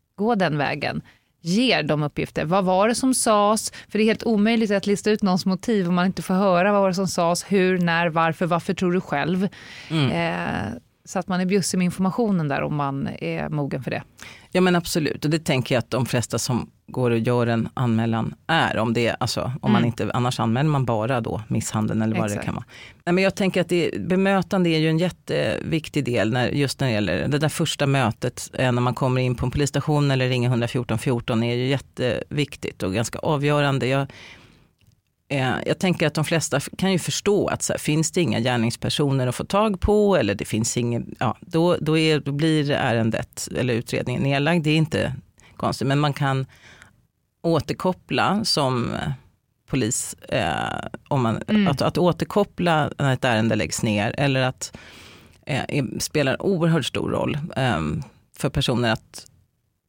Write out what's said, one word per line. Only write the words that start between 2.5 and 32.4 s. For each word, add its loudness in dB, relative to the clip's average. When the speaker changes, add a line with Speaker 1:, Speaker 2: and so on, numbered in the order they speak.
Speaker 1:
var 4
det 0
som 2
sades? 2
För -4
det 4
är 4
helt 0
omöjligt 2
att 0
lista 2
ut 0
någons 2
motiv 0
om 2
man 2
inte -2
får -2
höra 4
vad 4
var 4
det 2
som 0
sades, 0
hur, 4
när, 2
varför, 2
varför 0
tror 0
du 2
själv? -2
Speaker 2:
Mm. 2
Speaker 1:
Eh, -2
så -6
att -6
man 0
är 0
bjussig 0
med 2
informationen 0
där -2
om -2
man -2
är -4
mogen -4
för -6
det. -6
Speaker 2:
Ja, 2
men 4
absolut, -2
och 0
det 0
tänker 0
jag 2
att -6
de -2
flesta -2
som -2
går 0
och 2
gör 2
en 0
anmälan 0
är, 2
om 0
det, 0
alltså, -2
om 2
man 4
Speaker 1:
Mm. 2
Speaker 2:
inte, -2
annars 0
anmäler 0
man 0
bara 0
då -6
misshandeln -2
eller 0
vad 0
Speaker 1:
Exakt. -4
Speaker 2:
det -6
kan -6
vara. -8
Nej, 0
men 2
jag 0
tänker 0
att -2
det, 2
bemötande 2
är 2
ju 2
en 2
jätteviktig -2
del 0
när, 2
just -2
när 0
det 0
gäller 0
det 0
där 0
första -2
mötet, 0
eh, 2
när 0
man 0
kommer 0
in 0
på -4
en -2
polisstation 0
eller 2
ringer 2
hundrafjorton 0
fjorton 0
är 0
ju 0
jätteviktigt -4